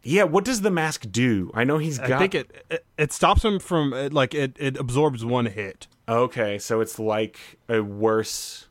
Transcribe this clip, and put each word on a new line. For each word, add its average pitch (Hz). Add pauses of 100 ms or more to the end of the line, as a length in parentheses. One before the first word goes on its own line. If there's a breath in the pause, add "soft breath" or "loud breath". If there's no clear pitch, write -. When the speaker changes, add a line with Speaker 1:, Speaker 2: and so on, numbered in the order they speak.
Speaker 1:
Yeah, 185
what 180
does 226
the 202
mask 156
do? 110
I 117
know 143
he's 151
Speaker 2:
I 127
Speaker 1:
got 131
Speaker 2:
think 190
it, 139 (180)
it, 165 (120)
it 151
stops 190
him 208
from, 151
it, 135
like, 135
it, 139
it 135
absorbs 131
one 120
hit. 101 (220)
Speaker 1:
Okay, 113
so 113
it's 110
like 107 (300)
a 113
worse 107